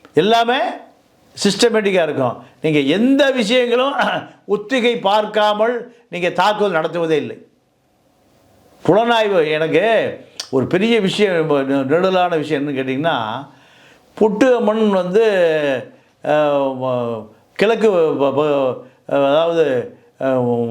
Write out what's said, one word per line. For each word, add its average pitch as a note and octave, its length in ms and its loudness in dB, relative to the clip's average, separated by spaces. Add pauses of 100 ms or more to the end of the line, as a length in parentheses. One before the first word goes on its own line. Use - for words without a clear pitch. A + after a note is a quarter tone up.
(140)
எல்லாமே A3+ 460 2 (760)
சிஸ்டமேட்டிக்கா G3+ 720 0
இருக்கும். C3+ 300 -4 (240)
நீங்க D3+ 180 0
எந்த B3 520 2
விஷயங்களும் B3 640 0 (280)
<clears throat> - 300 -10
ஒத்திகை A#3 460 0
பார்க்காமல் G#3 720 0 (360)
நீங்க F3 200 -4
தாக்குதல் F#3 480 0
நடத்துவதே D#3+ 460 -2
இல்லை. A2+ 140 -12 (1500)
புலனாய்வு G#3 680 2
எனக்கு D#3 320 0 (680)
ஒரு B2+ 180 0
பெரிய A3 320 2
விஷயம், F#3 500 0
நெ-, C#3 420 0
நெடுதலான F3+ 460 0
விஷயம் D3 240 -4
என்னன்னு C#3+ 180 -6
கேட்டிங்கன்னா, C3+ 380 -2 (1000)
புட்டு A3 380 2
அம்மன் G#3+ 340 0
வந்து, F#3+ 360 2 (1000)
அஹ், C#3+ 480 0 (100)
வ-, B2 380 -4 (340)
கிழக்கு G#3+ 380 2
வ-, C#3+ 460 0
வ-, C#3 360 0 (320)
அதாவது, D#3 600 0 (540)
அஹ், C3 220 0 (300)